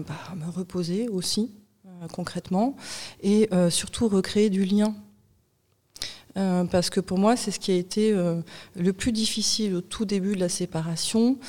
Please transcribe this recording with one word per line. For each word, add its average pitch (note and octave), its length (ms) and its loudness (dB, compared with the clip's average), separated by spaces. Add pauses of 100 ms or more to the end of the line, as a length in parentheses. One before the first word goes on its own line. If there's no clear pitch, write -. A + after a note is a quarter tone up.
bah, D3+ 80 -10 (220)
me D#3+ 200 -8
reposer F3+ 520 -2
aussi, G#3 420 -2 (360)
euh, F3 260 -14
concrètement, F#3+ 640 -2 (460)
et, G#3 300 4
euh, F3+ 180 4
surtout - 380 0
recréer G3+ 420 2
du F#3+ 140 2
lien G#3 300 2 (1400)
euh, F3+ 260 2
parce F3 240 0
que - 120 -2
pour F3+ 180 -2
moi, G#3+ 180 6
c'est A3+ 140 -4
ce - 100 -6
qui G3 120 0
a - 20 4
été, F#3 380 2
euh, F3 280 2 (340)
le F3+ 200 2
plus A#3+ 180 -2
difficile G#3+ 640 0
au F3 80 -2
tout - 240 -6
début G3 280 0
de F#3 60 -2
la F3+ 80 2
séparation. F3 880 0 (120)